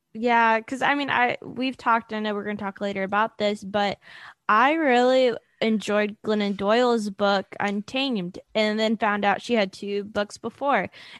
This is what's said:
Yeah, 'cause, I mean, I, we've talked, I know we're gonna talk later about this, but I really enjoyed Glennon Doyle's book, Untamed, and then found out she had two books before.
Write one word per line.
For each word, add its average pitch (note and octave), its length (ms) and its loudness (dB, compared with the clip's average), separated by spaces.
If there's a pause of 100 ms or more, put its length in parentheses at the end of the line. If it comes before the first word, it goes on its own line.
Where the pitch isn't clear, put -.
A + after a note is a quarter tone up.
(140)
Yeah, A3+ 480 2
'cause, B3+ 200 -8
I C4+ 140 2
mean, C#4+ 160 -4
I, A#3+ 320 0
we've B3+ 340 -6
talked, A3+ 360 0
I G#3+ 60 -4
know G#3+ 140 -4
we're G3+ 120 -6
gonna G#3 120 -6
talk G3+ 240 -10
later G3 220 -4
about G3+ 340 -2
this, G#3 260 -2
but G3+ 360 -2 (500)
I A#3+ 240 6
really B3+ 640 4 (240)
enjoyed G#3 640 0
Glennon G#3 320 0
Doyle's A3 520 2
book, G3 500 0
Untamed, G#3 800 -4 (160)
and G#3+ 240 2
then A3 180 2
found G#3 280 0
out G3+ 160 0
she - 140 -4
had G3 180 0
two G3+ 320 -6
books G#3 320 -6
before. A#3 520 -2 (300)